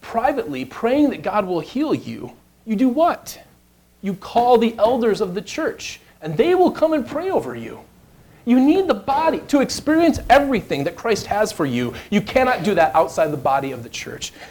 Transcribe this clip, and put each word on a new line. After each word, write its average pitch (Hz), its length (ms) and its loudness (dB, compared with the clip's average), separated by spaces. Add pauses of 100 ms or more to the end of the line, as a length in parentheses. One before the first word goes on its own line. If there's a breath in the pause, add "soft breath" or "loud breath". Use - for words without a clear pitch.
privately, 220 640 -2
praying 262 460 0
that 156 100 -10
God 202 240 -2
will 175 160 -2
heal 254 340 -4
you. 117 380 -12 (320)
You 220 100 -2
do 254 140 2
what? 311 500 -2 (640)
You 196 140 -4
call 240 420 2
the 226 200 2
elders 220 440 2
of 180 120 -2
the 196 80 -6
church, - 600 -8 (200 soft breath)
and 156 140 -6
they 330 200 4
will 359 160 4
come 320 220 2
and 254 140 -2
pray 349 220 -6
over 127 260 -4
you. 113 240 -12 (640 soft breath)
You 247 160 4
need 339 280 4
the 269 60 2
body 277 540 0
to 285 140 2
experience 311 580 2 (100)
everything 247 540 2
that 170 140 -4
Christ 220 300 -2
has 208 240 0
for 156 140 -2
you. 123 280 -2 (160 loud breath)
You 202 120 2
cannot 247 420 0
do 202 120 0
that 160 200 4
outside 165 360 2
the 147 60 -4
body 135 340 -2
of 117 120 -12
the 117 60 -16
church. - 440 -12 (180 loud breath)